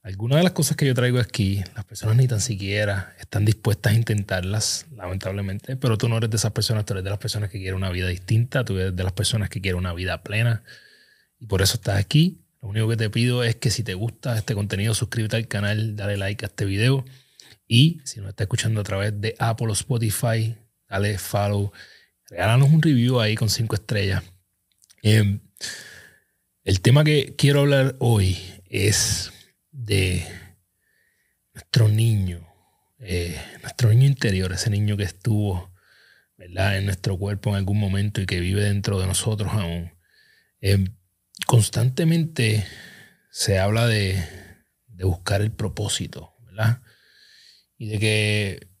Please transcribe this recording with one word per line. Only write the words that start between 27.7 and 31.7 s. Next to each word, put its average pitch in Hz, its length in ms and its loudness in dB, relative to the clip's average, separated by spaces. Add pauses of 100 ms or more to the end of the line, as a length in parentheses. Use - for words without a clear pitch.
hoy 104 380 4 (320)
es - 640 0 (380)
de 95 560 -2 (1300)
nuestro - 340 0